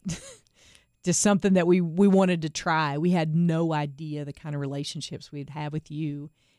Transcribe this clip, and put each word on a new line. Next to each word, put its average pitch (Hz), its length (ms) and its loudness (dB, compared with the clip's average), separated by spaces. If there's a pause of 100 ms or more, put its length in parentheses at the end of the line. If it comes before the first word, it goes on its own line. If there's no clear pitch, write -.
<laughs> - 960 -16
just 175 180 0
something 202 320 4
that 175 140 4
we, 180 140 6
we 175 260 4
wanted 185 340 4
to 156 80 -4
try. 156 480 -2
We 175 140 2
had 160 240 2
no 165 380 2
idea 147 520 -6
the 139 80 -10
kind 147 220 -10
of 143 60 -4
relationships 143 720 -8
we'd 143 200 -12
have 151 200 -8
with 156 200 -8
you 147 400 -6 (260)